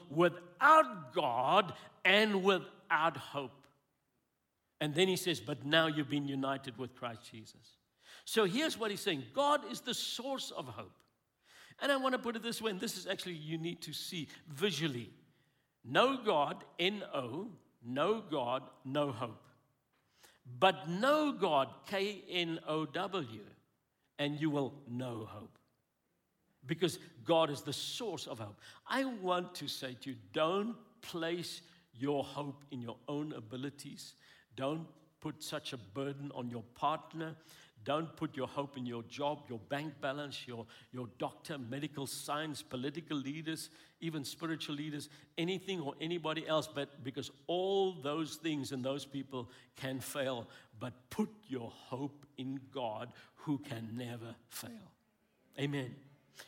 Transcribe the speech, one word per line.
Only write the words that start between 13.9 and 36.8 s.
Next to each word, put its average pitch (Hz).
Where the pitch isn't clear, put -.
see 151
visually. 143
Know 208
God, 160
N 196
O, 143
know 160
God, 131
no 143
hope. 113
But 180
know 277
God, 160
K 196
N 165
O 156
W, 156
and 147
you 156
will 139
know 120
hope. 101
Because 165
God 165
is 139
the 147
source -
of 127
hope. 104
I 262
want 180
to 147
say 127
to 135
you, 123
don't 190
place 170
your 139
hope 143
in 127
your 113
own 147
abilities. 131
Don't 151
put 156
such -
a 135
burden 139
on 123
your 120
partner. 160